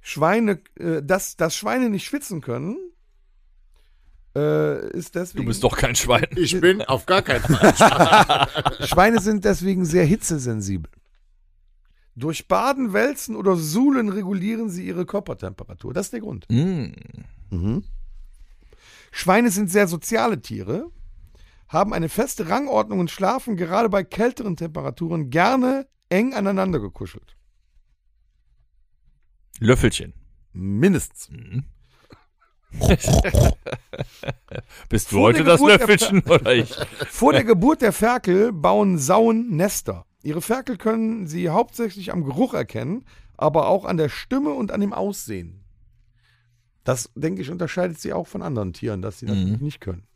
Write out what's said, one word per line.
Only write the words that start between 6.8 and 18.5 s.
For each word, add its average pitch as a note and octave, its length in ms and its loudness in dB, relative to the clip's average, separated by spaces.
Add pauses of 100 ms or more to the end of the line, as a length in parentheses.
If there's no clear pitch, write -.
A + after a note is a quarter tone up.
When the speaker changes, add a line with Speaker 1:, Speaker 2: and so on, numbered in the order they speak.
Speaker 3:
auf B2+ 240 -2
gar F#3+ 160 2
keinen B2 200 -2
Fall - 280 6
ein - 60 2
Schwein. E3+ 680 6 (320)
Speaker 1:
<laughs> C#3+ 80 -4
Schweine G#3 340 4
sind G3+ 240 -2
deswegen F#3 400 0
sehr E3+ 200 4
hitzesensibel. A#2 880 -2 (1300)
Durch D3+ 300 -8
Baden, A#3+ 460 0
Wälzen A3+ 420 -2
oder F#3+ 220 2
Suhlen A3 520 2
regulieren G3+ 600 -4
sie F#3 160 -10
ihre F3+ 180 -4
Körpertemperatur. - 880 -10
Das F#3+ 140 -4
ist - 60 -12
der A#3 80 -8
Grund. C#3 280 -12
Speaker 2:
Mm. D3+ 440 0 (580)
Speaker 1:
Mhm. G2 340 -4 (1300)